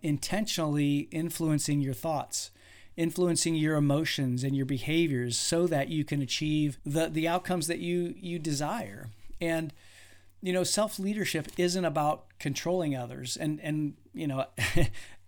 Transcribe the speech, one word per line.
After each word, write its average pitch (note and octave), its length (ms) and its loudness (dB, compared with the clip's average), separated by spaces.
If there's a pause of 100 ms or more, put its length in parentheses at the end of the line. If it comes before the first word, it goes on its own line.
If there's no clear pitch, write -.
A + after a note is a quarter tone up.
intentionally D3 1080 0
influencing D#3 720 0
your C3+ 140 0
thoughts, - 560 -4 (460)
influencing E3+ 580 2
your D#3 220 2
emotions C#3+ 680 2
and C#3 100 0
your C3+ 120 0
behaviors C3+ 720 2
so F3 280 2
that D3 220 0
you D#3 160 0
can C#3+ 160 -2
achieve D3+ 640 0
the, D#3+ 240 0
the D#3+ 200 0
outcomes F3+ 400 0
that E3+ 100 -2
you, F3 400 -2
you F3 200 -6
desire. D3+ 720 -4 (320)
And, E3 320 0 (680)
you F#3 100 -2
know, F3+ 120 2
self-leadership G3+ 920 0
isn't F3+ 280 2
about D3+ 420 0 (120)
controlling D3+ 560 0
others. B2 440 -6
And, D3+ 220 -2
and, D3+ 340 -2 (180)
you D#3+ 140 -4
know, C3+ 200 -2 (300)
<laughs> C3 100 8 (420)